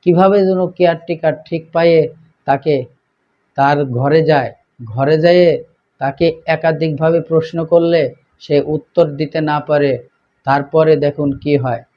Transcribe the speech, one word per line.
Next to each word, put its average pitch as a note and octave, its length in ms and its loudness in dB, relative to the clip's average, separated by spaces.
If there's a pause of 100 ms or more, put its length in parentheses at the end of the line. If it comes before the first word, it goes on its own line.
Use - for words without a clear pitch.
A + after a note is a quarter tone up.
কিভাবে F#3+ 440 4
যেন F#3 200 0
কেয়ারটেকার E3+ 640 -2 (140)
ঠিক E3 160 -8 (100)
পায়ে E3 360 2 (360)
তাকে C#3 400 -2 (720)
তার C#3+ 300 0
ঘরে C#3 380 0
যায়, C#3+ 300 0 (320)
ঘরে C3+ 340 -2
যেয়ে E3+ 460 2 (340)
তাকে D#3 480 -2
একাধিকভাবে D#3+ 760 -2
প্রশ্ন D#3+ 440 -4
করলে E3+ 500 0 (240)
সে D3 280 -2
উত্তর D3+ 440 -2
দিতে C#3+ 300 -6
না D3+ 200 -2
পারে, C#3+ 380 -2 (460)
তারপরে D3 520 2
দেখুন C#3+ 360 -2
কি C#3+ 240 -2
হয়। A#2+ 260 -4 (140)